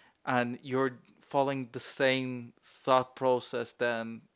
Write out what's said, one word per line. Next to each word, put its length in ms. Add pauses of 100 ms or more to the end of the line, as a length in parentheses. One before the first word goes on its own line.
(260)
And 380
you're 340 (220)
following 520
the 80
same 760 (100)
thought 520
process 580
than, 480 (140)